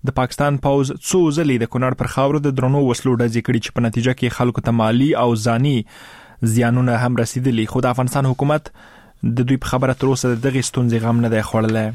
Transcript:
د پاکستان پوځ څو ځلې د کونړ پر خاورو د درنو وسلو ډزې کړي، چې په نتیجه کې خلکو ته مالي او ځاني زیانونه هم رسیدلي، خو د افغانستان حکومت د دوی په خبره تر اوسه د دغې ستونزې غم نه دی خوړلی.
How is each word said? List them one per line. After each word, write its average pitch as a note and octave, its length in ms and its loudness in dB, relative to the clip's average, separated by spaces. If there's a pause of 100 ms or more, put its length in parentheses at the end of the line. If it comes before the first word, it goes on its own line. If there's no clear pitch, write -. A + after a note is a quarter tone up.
(100)
د - 60 -8
پاکستان C#3 480 -2
پوځ C#3 280 2 (160)
څو F#3 120 2 (160)
ځلې C#3 280 0
د A2 100 -6
کونړ B2+ 260 -2
پر B2+ 140 -4
خاورو C#3 320 0
د C3+ 100 0
درنو C3 300 2
وسلو B2 280 0
ډزې A#2 320 0
کړي، A#2+ 180 0
چې - 120 -10
په A#2+ 100 0
نتیجه A#2+ 320 0
کې B2+ 200 -2
خلکو B2 300 -2
ته A#2 120 2
مالي A#2+ 300 2 (100)
او A#2+ 80 2 (160)
ځاني B2 320 2 (800)
زیانونه A#2+ 480 2
هم B2 180 0
رسیدلي، A#2 520 0
خو C3 120 0
د B2 80 0
افغانستان C3 380 0
حکومت D3 400 0 (500)
د A#2 160 0
دوی B2+ 240 0
په - 140 -2
خبره C3 260 0
تر C3+ 120 2
اوسه B2+ 200 -2
د A2+ 140 -4
دغې C3 220 -2
ستونزې A#2 360 0
غم A#2 200 2
نه A2+ 100 0
دی A2 160 -2
خوړلی. A2 420 0